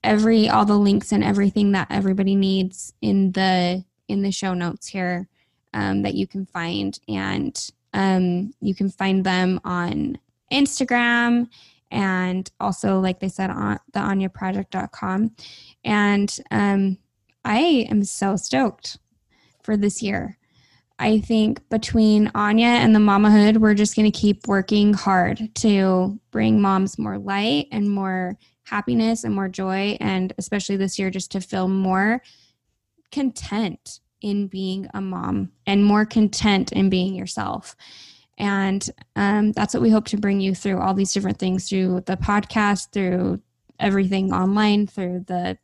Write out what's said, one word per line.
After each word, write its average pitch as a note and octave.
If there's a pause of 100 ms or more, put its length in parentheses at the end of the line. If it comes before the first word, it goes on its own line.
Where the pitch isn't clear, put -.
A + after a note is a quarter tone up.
every, G#3+
all G#3
the G#3
links G3+
and G#3
everything G3+
that F#3+
everybody G3
needs F#3+
in G3
the, F#3 (240)
in G3+
the G3
show F#3
notes F3
here, F3+ (460)
um, -
that -
you F#3+
can G3
find. F3 (100)
And, - (360)
um, F#3+
you G3
can G3
find F#3+
them F#3
on F3 (340)
Instagram A#3+ (420)
and F#3 (100)
also, G3
like F#3
they F#3+
said, F#3+
on - (140)
the G3+
anya G3
project F#3+
dot F#3+
com. G3+ (480)
And, G3+ (160)
um, G3 (480)
I B3+
am G#3
so G3
stoked - (680)
for G#3+
this G3+
year. G3 (640)
I A3
think A3
between G#3+
Anya G#3+
and A#3
the G#3+
Mamahood, G#3
we're G#3+
just G#3
gonna G#3+
keep G#3
working G#3
hard G3
to F#3+ (120)
bring G#3+
moms F#3+
more G#3
light G3+
and G3+
more F#3+ (260)
happiness A3+
and A3
more G3
joy, F#3+
and F#3
especially G3
this F#3+
year, F#3+
just F#3
to G3
feel F#3
more F#3+ (880)
content - (220)
in G3+
being F#3+
a G3
mom F#3 (140)
and G3+
more G#3
content G#3
in F#3+
being F#3
yourself. F#3+ (640)
And, G3 (280)
um, G#3
that's G#3
what A#3+
we A#3
hope A3
to G#3
bring G3+
you F#3+
through F#3+
all F#3+
these G3
different G3
things, F#3
through F#3
the F#3+
podcast, G#3
through F#3 (380)
everything F#3+
online, G#3
through F3+
the F3+